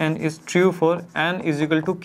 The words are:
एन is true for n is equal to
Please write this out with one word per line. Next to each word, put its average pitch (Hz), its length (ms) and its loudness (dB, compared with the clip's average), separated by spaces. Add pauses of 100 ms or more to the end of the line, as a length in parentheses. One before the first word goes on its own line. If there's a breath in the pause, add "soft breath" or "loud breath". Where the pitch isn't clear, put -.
एन 156 120 -2 (120)
is 156 160 -10
true 185 260 4
for 170 300 0 (140)
n 170 260 -2
is 151 240 -2
equal 156 160 2
to 175 240 -2